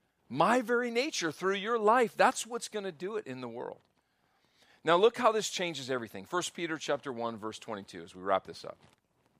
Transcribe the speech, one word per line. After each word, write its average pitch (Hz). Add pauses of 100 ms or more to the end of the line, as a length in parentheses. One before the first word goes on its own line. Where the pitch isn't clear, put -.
(300)
my 190
very 240
nature 233
through 190
your 220
life. 220
That's 233
what's 226
gonna 196
do 180
it -
in 131
the 123
world. - (1000)
Now 165
look 226
how 247
this 214
changes 147
everything. 113
First -
Peter 160
chapter 139
one, 117
verse 107
twenty-two, 98
as 85
we 92
wrap 95
this -
up. - (640)